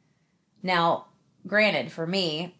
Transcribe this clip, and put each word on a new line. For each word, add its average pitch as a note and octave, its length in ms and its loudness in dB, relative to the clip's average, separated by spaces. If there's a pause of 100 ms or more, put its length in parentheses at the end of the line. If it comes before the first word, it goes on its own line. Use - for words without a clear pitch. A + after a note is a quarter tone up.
(600)
Now, E3+ 440 2 (420)
granted, F#3 440 2
for E3 140 -6
me, F3 540 -4